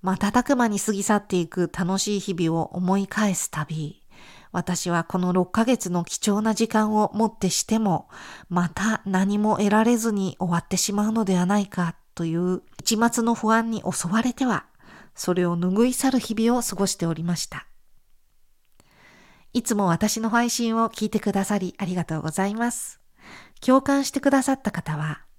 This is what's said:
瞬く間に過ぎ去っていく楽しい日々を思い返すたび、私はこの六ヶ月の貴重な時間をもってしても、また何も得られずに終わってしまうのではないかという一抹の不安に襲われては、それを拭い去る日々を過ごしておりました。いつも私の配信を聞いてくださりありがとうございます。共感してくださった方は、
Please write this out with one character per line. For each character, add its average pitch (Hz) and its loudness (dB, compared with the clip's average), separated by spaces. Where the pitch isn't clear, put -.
瞬 202 2
く 277 2
間 247 2
に 208 0
過 - -2
ぎ 196 -4
去 208 2
っ 208 -2
て 185 0
い 170 0
く 175 -2
楽 190 -2
し 208 -2
い 196 -2
日 185 -4
々 165 0
を 160 0
思 185 2
い 196 -2
返 208 0
す - -6
た 151 -4
び、 156 -8
私 175 -4
は 170 0
こ - -4
の 180 0
六 180 2
ヶ 226 2
月 226 0
の 175 -2
貴 - -10
重 208 0
な 220 0
時 220 0
間 214 2
を 214 4
も 220 0
っ 214 -4
て 185 0
し - -2
て 220 0
も、 196 0
ま 175 0
た 220 -2
何 196 0
も 208 2
得 208 2
ら 214 4
れ 240 4
ず 226 0
に 190 -2
終 175 0
わ 170 2
っ - -6
て 190 -2
し - -2
ま 208 0
う 220 0
の 226 2
で 190 2
は 180 2
な 202 2
い 202 0
か 170 -4
と 170 -4
い 165 -2
う 180 0
一 - 0
抹 233 2
の 233 2
不 220 0
安 226 2
に 220 -4
襲 - -4
わ 214 0
れ 247 0
て 262 -2
は、 214 -2
そ - -2
れ 180 2
を 175 0
拭 190 2
い 254 2
去 269 0
る 254 2
日 - -6
々 240 4
を 240 0
過 - -6
ご 196 0
し - -2
て - -4
お 165 0
り 160 -6
ま 170 -2
し - -6
た。 - -14
い 247 -2
つ 240 -2
も 202 0
私 208 0
の 220 -2
配 233 2
信 226 0
を 226 2
聞 214 -4
い 214 -2
て 214 0
く 202 -2
だ 196 2
さ 208 0
り 185 -6
あ 202 -6
り 180 -4
が 170 -2
と 160 -6
う 151 -8
ご 156 -4
ざ 190 -2
い 208 -4
ま 233 -2
す。 - -12
共 262 6
感 277 2
し - -6
て 277 0
く 277 4
だ 269 4
さ 269 2
っ 262 -4
た - -2
方 156 -4
は、 151 -4